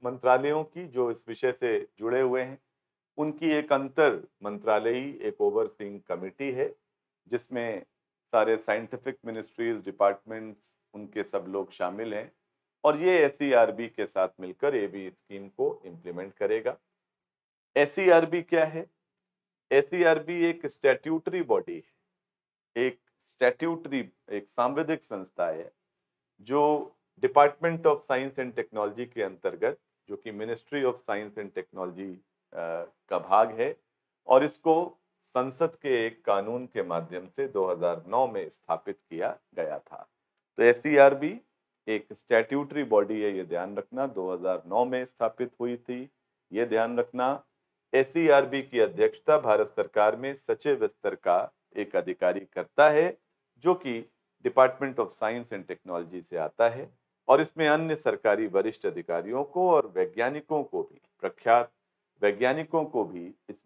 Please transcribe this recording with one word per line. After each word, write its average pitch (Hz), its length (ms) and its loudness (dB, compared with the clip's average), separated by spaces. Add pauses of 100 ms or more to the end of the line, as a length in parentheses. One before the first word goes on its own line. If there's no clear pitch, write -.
मंत्रालयों 131 600 2
की 170 240 -16
जो 123 220 0
इस 117 180 -10
विषय 123 240 -2
से 113 360 -2 (100)
जुड़े 117 220 -2
हुए 127 220 0
हैं, 135 160 -12 (580)
उनकी 151 340 -4
एक 151 220 0
अंतर 135 540 2 (160)
मंत्रालयी 110 800 -2
एक 107 180 -6
ओवरसीइंग 104 600 -2
कमेटी 95 520 -8
है, 131 240 -6 (520)
जिसमें 117 580 -6 (460)
सारे 110 240 4
साइंटिफिक 113 680 -6
मिनिस्ट्रीज, 113 600 -6
डिपार्टमेंट्स, 104 920 -4 (180)
उनके 104 300 -8
सब 92 240 -8
लोग 98 220 -6
शामिल 104 440 -6
हैं, 107 180 -10 (520)
और 151 120 4
ये 175 220 4
एसईआरबी 117 720 4
के 104 180 -6
साथ 95 220 0 (120)
मिलकर 95 340 -2
एबी 98 360 -4
स्कीम 98 380 -18
को - 360 -4
इम्प्लीमेंट 87 500 -12
करेगा। 110 420 -2 (1000)
एसईआरबी 165 640 4
क्या 165 220 2
है? 160 220 -6 (840)
एसईआरबी 160 720 2
एक 165 220 -2
स्टैट्यूटरी 160 760 0
बॉडी 98 320 0
है, - 180 -16 (840)
एक 123 240 -2 (240)
स्टैट्यूटरी, 139 880 -2 (200)
एक 101 180 -8
सांविधिक 147 560 -2
संस्था 92 440 -8
है, 82 240 -8 (680)
जो 147 520 0 (320)
Department 147 560 4
of 156 160 4
Science 135 380 -4
and 127 200 -6
Technology 110 580 -6
के 113 100 -6
अंतर्गत, 95 580 -4 (280)
जो 101 80 -10
कि 110 160 -14
Ministry 113 520 -6
of 123 100 2
Science 104 440 -8
and 98 200 -10
Technology 92 580 -10 (400)
का 85 640 -6
भाग 110 420 2
है 139 140 -2 (520)
और 131 180 8
इसको 160 540 0 (360)
संसद 131 480 -2
के 120 240 2
एक - 180 -10
कानून 113 420 -2
के 104 160 -4
माध्यम 87 460 -6
से 135 200 -6
दो 98 220 -2
हज़ार 85 380 -2
नौ 123 180 0
में 98 220 -6
स्थापित - 500 -8 (120)
किया 85 260 -6 (180)
गया 78 240 -6
था। - 300 -20 (480)
तो 113 60 0
एससीआरबी 139 800 4 (480)
एक 107 240 -4
स्टैट्यूटरी 139 720 -2
बॉडी 107 360 2
है, 101 160 -2
ये 92 80 -6
ध्यान 87 320 -6
रखना, 131 300 -8
दो 92 260 -6
हज़ार 90 340 -4
नौ 107 180 0
में 127 200 -4
स्थापित 120 460 -6 (100)
हुई 120 160 -4
थी, 123 340 -12 (420)
ये 117 140 -2
ध्यान 113 320 0
रखना। 127 460 -2 (500)
एससीआरबी 135 680 4
की 123 180 -2
अध्यक्षता 107 580 2
भारत 107 380 2
सरकार 107 400 2
में 135 180 -6
सचिव 117 520 -2
स्तर 101 280 -4
का 92 380 0 (240)
एक 104 200 -4
अधिकारी 90 440 -2
करता 98 480 2
है, 160 280 2 (420)
जो 165 160 2
कि 117 300 -8 (400)
Department 131 540 2
of 104 140 -2
Science 117 400 -6
and 95 160 -10
Technology 87 540 -10
से 85 140 -10
आता 82 320 0
है 131 220 -12 (380)
और 139 120 8
इसमें 156 280 -2
अन्य 156 280 0
सरकारी 107 500 0
वरिष्ठ 98 400 -2
अधिकारियों 87 580 -6
को 180 260 0
और 147 160 4 (100)
वैज्ञानिकों 139 680 -2
को - 180 -6
भी, - 180 -14 (200)
प्रख्यात 117 520 2 (500)
वैज्ञानिकों 135 600 0
को 113 200 -2
भी 87 220 -12 (220)
इस - 180 -18